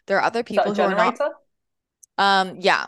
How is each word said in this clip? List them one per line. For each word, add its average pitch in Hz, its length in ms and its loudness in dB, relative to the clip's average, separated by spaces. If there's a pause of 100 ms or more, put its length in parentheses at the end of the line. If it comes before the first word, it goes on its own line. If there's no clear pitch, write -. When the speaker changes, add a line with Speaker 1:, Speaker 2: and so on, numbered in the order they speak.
Speaker 1:
There 196 120 0
are - 60 0
other 233 160 -2
Speaker 2:
Is 214 160 -6
that 202 100 2
a - 20 -2
Speaker 1:
people 208 60 -4
who 202 80 0
are 190 120 0
not 220 220 0
Speaker 2:
generator? 294 180 -4 (840)
Speaker 1:
Um, 190 420 2
yeah. 170 280 2